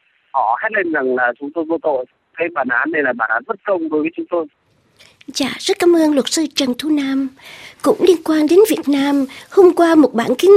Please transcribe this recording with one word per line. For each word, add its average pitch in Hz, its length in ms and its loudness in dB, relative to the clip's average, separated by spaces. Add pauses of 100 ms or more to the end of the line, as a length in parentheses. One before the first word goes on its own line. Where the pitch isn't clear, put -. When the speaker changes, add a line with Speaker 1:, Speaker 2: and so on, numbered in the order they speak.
(340)
Speaker 1:
Họ 120 300 0
hét 220 140 -4
lên 175 140 -4
rằng 131 240 -2
là 123 240 -2
"Chúng 143 140 -12
tôi 165 160 -6
vô 165 120 -2
tội. 135 240 -4 (320)
Cái 170 160 -4
bản 135 160 -4
án 127 220 -2
này 156 120 -2
là 127 100 -2
bản 117 200 -4
án 117 140 -4
bất - 180 -8
công 180 240 -4
đối 151 120 -2
với 165 140 -4
chúng - 140 -10
tôi." 170 160 -4 (840)
Speaker 2:
Dạ, 262 320 -6
rất 403 200 -4
cảm 349 160 4
ơn 311 180 2
luật 269 140 0
sư 320 180 -2 (100)
Trần 254 220 -2
Thu 285 120 -8
Nam. 269 380 -2 (540)
Cũng - 160 2 (100)
liên 359 160 4
quan 311 260 0
đến 349 100 6 (100)
Việt 320 180 -4
Nam, 277 380 0 (260)
hôm 370 240 6
qua 330 200 2
một 294 180 4
bản 226 240 -2
kiến 359 200 4